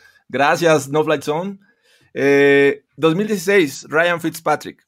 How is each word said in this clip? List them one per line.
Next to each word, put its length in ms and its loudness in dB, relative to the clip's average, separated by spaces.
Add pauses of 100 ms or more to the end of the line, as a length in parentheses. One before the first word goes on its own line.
(280)
Gracias, 600 2
No 160 0
Flight 180 -2
Zone. 380 -6 (520)
Eh, 720 2 (120)
dos 180 0
mil 140 -4
dieciséis, 600 -2
Ryan 320 0
Fitzpatrick. 680 -6